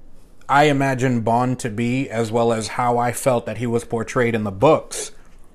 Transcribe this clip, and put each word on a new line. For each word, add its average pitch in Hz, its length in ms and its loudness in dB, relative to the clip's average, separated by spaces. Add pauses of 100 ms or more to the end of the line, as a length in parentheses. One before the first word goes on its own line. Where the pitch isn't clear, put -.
(480)
I 143 160 6
imagine 135 560 2
Bond 123 380 0
to 123 100 -6
be, 120 400 -2
as 110 240 -2
well 117 200 2
as 110 160 -2
how 123 280 0
I 120 160 0
felt 120 320 0
that 110 140 -8
he 123 80 -4
was 117 180 0
portrayed 117 500 0
in 107 100 0
the 104 60 -2
books. 131 600 2 (440)